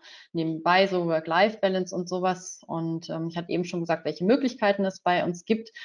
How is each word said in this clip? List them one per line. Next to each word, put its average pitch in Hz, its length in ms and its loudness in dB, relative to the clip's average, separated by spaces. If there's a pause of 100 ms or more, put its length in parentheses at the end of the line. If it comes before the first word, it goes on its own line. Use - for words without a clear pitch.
(320)
nebenbei 165 540 2
so 180 200 0
Work-Life-Balance 185 880 2
und 175 160 -4
sowas. 180 600 -4
Und, 165 420 -4
ähm, 165 160 -4
ich 165 100 -8
hatte 170 140 -6
eben 170 140 0
schon 175 160 -6
gesagt, 165 240 -2
welche 156 200 -4
Möglichkeiten 214 600 2
es 190 160 -4
bei 180 240 2
uns 175 200 -4
gibt. 226 280 -2 (120)